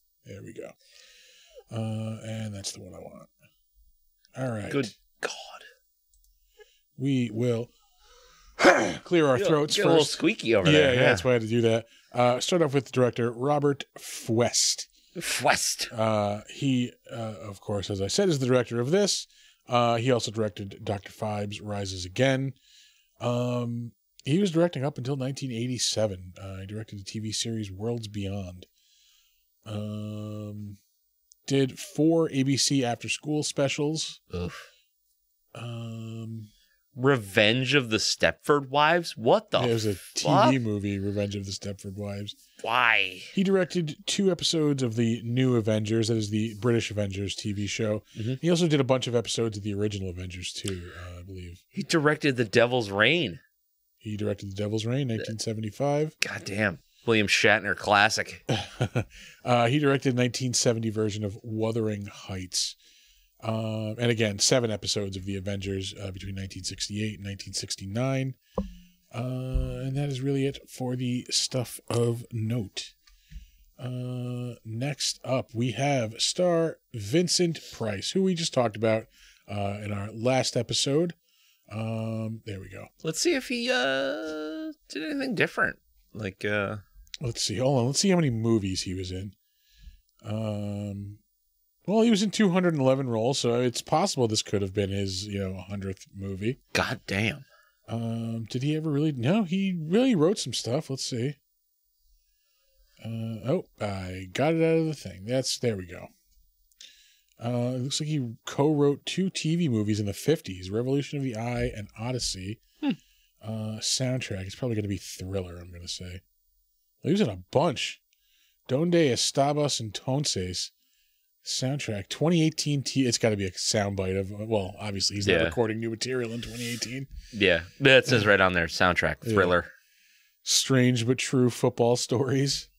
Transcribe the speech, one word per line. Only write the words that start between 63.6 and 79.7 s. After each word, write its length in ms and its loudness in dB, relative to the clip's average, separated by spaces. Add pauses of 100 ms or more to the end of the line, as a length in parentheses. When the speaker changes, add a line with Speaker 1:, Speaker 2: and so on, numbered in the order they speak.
Speaker 1:
and 120 2
again, 280 2
seven 320 4
episodes 460 -4
of 80 -10
The 120 -4
Avengers, 680 -6
uh, 80 -8
between 240 -10
nineteen 300 -10
sixty-eight 540 -6
and 80 -12
nineteen 280 -10
sixty-nine. 800 -4 (800)
Uh, 680 -2
and 160 -4
that 140 0
is 100 -4
really 260 0
it 220 -6
for 280 -4
the 340 -2
stuff 580 -2
of 420 0
note. 600 -4 (840)
Uh, 800 -8 (100)
next 580 -4
up, 300 -2
we 180 0
have 480 0
star 560 2 (160)
Vincent 640 2 (140)
Price, 380 -4
who 140 2
we 100 4
just 180 -4
talked 240 2
about, 280 2 (460)
uh, 320 -2